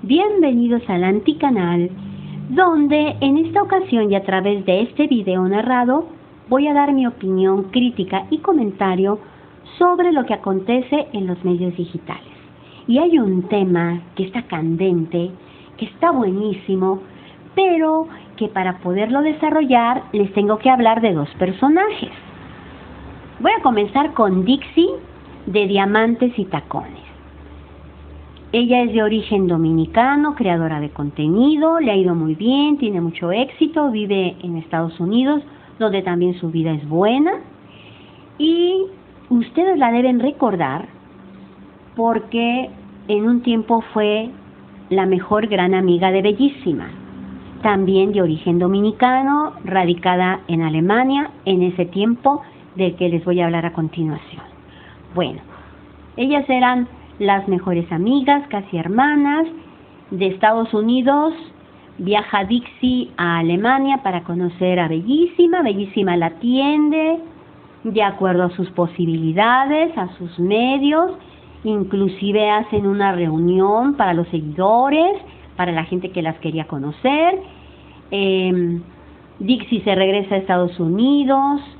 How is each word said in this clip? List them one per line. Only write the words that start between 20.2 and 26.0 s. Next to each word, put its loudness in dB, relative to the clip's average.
tengo 2
que 2
hablar 4
de 4
dos -2
personajes. 0
Voy 2
a 0
comenzar 0
con 2
Dixie 2
de 0
Diamantes 2